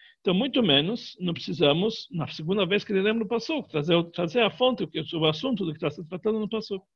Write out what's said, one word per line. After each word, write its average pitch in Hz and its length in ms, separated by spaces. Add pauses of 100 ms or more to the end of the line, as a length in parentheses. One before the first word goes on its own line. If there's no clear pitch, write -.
(200)
então 196 120
muito 247 300
menos 160 580
não 175 140
precisamos, 170 760
na 151 180
segunda 185 360
vez 202 200
que - 80
ele 190 100
lembra 220 220
o 190 40
passuco, 240 400
trazer, 156 260
o, 170 100
trazer 175 380
a 202 80
fonte, 247 340
o 156 40
que, 160 120
o 156 260
assunto 196 380
do 156 100
que - 60
tá 156 100
se 156 180
tratando 220 320
no 214 80
passuco. 214 480